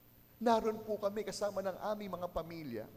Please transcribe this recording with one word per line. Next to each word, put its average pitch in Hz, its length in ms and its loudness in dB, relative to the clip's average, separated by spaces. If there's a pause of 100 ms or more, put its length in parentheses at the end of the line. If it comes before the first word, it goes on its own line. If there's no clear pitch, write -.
(380)
Naroon 220 480 4
po 208 160 0
kami 202 240 0
kasama 190 400 0
ng 185 160 0
aming 208 320 -2
mga 175 160 -2
pamilya. 160 560 -4 (120)